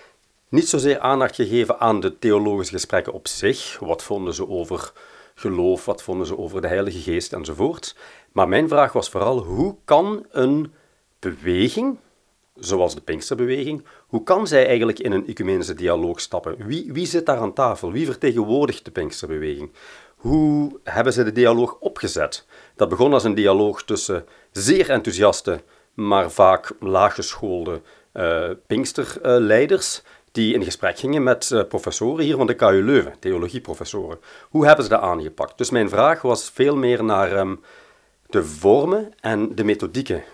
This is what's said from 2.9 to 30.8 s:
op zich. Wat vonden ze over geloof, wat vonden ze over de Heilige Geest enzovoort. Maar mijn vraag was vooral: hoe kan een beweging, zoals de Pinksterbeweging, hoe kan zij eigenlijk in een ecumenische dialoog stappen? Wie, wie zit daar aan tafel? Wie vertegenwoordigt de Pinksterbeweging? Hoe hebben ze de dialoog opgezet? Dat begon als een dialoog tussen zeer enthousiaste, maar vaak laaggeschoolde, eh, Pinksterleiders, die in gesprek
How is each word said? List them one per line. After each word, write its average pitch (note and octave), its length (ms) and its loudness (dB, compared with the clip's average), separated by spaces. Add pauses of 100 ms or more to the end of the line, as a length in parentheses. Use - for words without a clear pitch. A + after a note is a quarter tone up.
op - 140 -14
zich. - 520 -4
Wat E2 240 -6
vonden F#2+ 300 -6
ze F#2 140 -6
over F2 440 -6 (440)
geloof, F2+ 500 0
wat G2+ 180 -4
vonden F#2 240 -6
ze D#2 100 -6
over F#2 240 -8
de E2+ 60 -4
Heilige F#2+ 320 -2
Geest E2+ 340 -4
enzovoort. F2 600 -4 (360)
Maar F#2+ 160 2
mijn B2 200 2
vraag D3 260 2
was - 160 -2
vooral: G#2+ 340 -2
hoe A#2+ 320 -4 (100)
kan G3 440 2
een C#3 440 0 (460)
beweging, F#2+ 800 -2 (580)
zoals F2+ 400 0
de - 60 -16
Pinksterbeweging, C3 840 -4 (220)
hoe - 160 -4
kan F#3+ 240 2
zij C#3 200 6
eigenlijk A#2 320 2
in G#2+ 120 -4
een G2 160 -2
ecumenische F#2 460 -4
dialoog E2+ 460 -2
stappen? F2 460 -8
Wie, D#3 280 -8
wie E3 120 -4
zit E3 200 -2
daar C#3+ 120 2
aan A2 160 -4
tafel? G#2 380 0
Wie C3+ 140 -2
vertegenwoordigt C3 800 0
de - 60 -18
Pinksterbeweging? D2+ 800 -8 (440)
Hoe D3 680 0
hebben A#2 300 0
ze A#2+ 100 2
de G#2+ 80 0
dialoog A#2 480 2
opgezet? - 640 -6 (300)
Dat G#2 140 2
begon B2 240 2
als A2+ 100 2
een A2 120 0
dialoog G2+ 480 2
tussen G2 420 -4 (260)
zeer D3 380 2
enthousiaste, G2+ 720 2 (320)
maar G2 380 0
vaak F#2 480 4
laaggeschoolde, F#2 1000 -2 (300)
eh, E2+ 380 -2 (180)
Pinksterleiders, B2 1300 2 (300)
die A2 220 0
in A2 100 0
gesprek - 360 -4